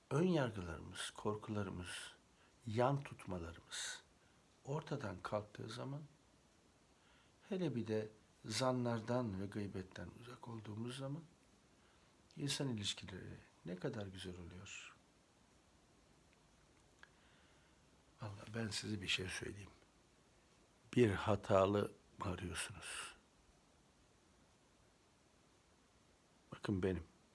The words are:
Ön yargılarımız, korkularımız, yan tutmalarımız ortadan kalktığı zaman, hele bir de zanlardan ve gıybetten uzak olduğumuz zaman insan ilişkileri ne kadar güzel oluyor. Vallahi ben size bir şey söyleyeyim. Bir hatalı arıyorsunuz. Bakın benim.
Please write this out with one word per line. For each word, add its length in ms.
Ön 160
yargılarımız, 840
korkularımız, 1040
yan 360
tutmalarımız 1000
ortadan 580
kalktığı 460
zaman, 340
hele 260
bir 120
de 220
zanlardan 960
ve 60
gıybetten 640
uzak 280
olduğumuz 480
zaman 260
insan 320
ilişkileri 680
ne 100
kadar 300
güzel 320
oluyor. 580
Vallahi 320
ben 140
size 340
bir 60
şey 200
söyleyeyim. 420
Bir 160
hatalı 840
arıyorsunuz. 960
Bakın 300
benim. 220